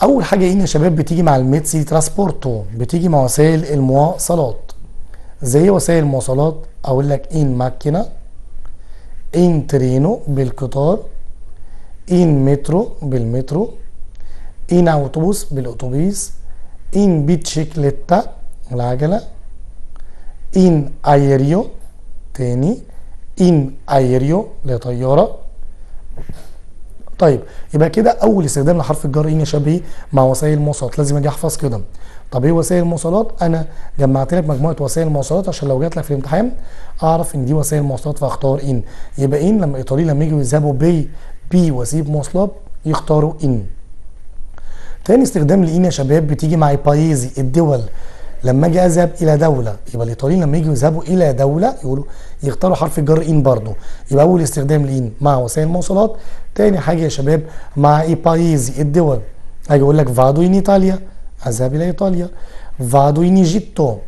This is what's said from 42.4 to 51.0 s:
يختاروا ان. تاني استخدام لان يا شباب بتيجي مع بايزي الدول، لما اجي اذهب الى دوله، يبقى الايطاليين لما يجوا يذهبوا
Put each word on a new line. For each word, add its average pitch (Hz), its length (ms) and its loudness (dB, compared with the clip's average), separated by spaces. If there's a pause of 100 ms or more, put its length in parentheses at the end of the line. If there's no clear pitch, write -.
يختاروا 151 480 0 (100)
ان. 123 200 0 (1400)
تاني 247 180 4
استخدام 175 400 2
لان 170 220 2
يا 175 40 4
شباب 147 380 2
بتيجي 151 300 0
مع 147 160 4
بايزي 147 640 2
الدول، 139 440 2 (640)
لما 131 240 4
اجي 180 180 4
اذهب 170 260 4 (100)
الى 151 160 4
دوله، 131 380 2 (180)
يبقى 117 100 -2
الايطاليين 135 400 0
لما 147 140 2
يجوا 160 140 2
يذهبوا 143 320 2